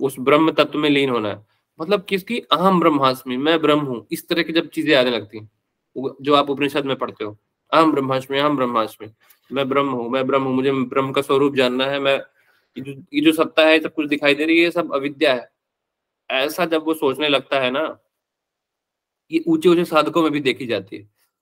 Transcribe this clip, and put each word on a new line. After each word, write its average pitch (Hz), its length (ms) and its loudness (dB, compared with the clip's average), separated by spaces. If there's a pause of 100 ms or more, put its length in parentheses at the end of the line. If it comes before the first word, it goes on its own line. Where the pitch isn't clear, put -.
उस 131 180 -2
ब्रह्म 147 320 4
तत्व 147 280 0
में 151 100 0
लीन 139 200 2
होना 110 200 -2
है। 98 180 -12 (340)
मतलब 190 240 -2
किसकी? 196 340 -6
अहम 180 400 2
ब्रह्मास्मि, 135 580 0
मैं 156 240 0
ब्रह्म 151 180 4
हूं, 123 320 -6
इस - 160 -10
तरह 170 160 -2
की 160 100 -8
जब 160 160 -2
चीजें 151 260 0
आने 127 160 4
लगती 110 260 -8
हैं, 107 140 -20 (460)
वो 127 240 -8
जो 143 120 0
आप 143 160 4
उपनिषद 139 360 -2
में 131 100 -2
पढ़ते 113 280 -8
हो, 104 140 -10 (360)
अहम 156 180 6
ब्रह्मास्मि, 135 480 -2
अहम 147 180 2
ब्रह्मास्मि, 113 540 -2 (400)
मैं 135 180 -2
ब्रह्म 139 200 0
हूं, 120 200 -4
मैं 131 180 -2
ब्रह्म 135 160 0
हूं, 131 100 -2
मुझे 131 180 0
ब्रह्म 135 400 -2
का 139 100 -2
स्वरूप 139 340 0
जानना 127 300 0
है, 143 140 -2
मैं, 139 180 0 (600)
ये 127 40 -10
जो, 135 320 -14
ये 147 80 -2
जो 160 100 4
सत्ता 156 340 2
है, 160 140 6
सब 156 140 -8
कुछ 147 140 -4
दिखाई 143 280 0
दे 151 100 -4
रही 165 120 2
है, 170 60 4
ये 170 80 0
सब 165 220 -4
अविद्या 139 400 0
है, 120 180 -6 (760)
ऐसा 147 360 -2
जब 160 180 -2
वो 160 100 0
सोचने 151 360 -2
लगता 139 300 0
है 127 120 -2
ना, 143 280 -4 (1300)
ये 160 160 0
ऊंचे 160 220 4
ऊंचे 170 160 4
साधकों 156 380 2
में 156 80 2
भी 147 80 -2
देखी 131 260 -2
जाती 101 320 -6
है, 104 60 -16 (380)